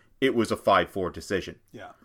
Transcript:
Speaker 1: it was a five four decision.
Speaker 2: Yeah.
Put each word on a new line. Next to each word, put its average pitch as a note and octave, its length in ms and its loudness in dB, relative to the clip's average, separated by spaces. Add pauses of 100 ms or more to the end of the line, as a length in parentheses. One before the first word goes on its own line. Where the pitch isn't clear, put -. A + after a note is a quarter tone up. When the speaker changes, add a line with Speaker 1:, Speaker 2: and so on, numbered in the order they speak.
(200)
Speaker 1:
it C3 160 2
was A2 160 0
a G#2 60 0
five F#2 340 2
four F2+ 180 -4
decision. E2+ 460 -6 (160)
Speaker 2:
Yeah. G2 220 -18 (120)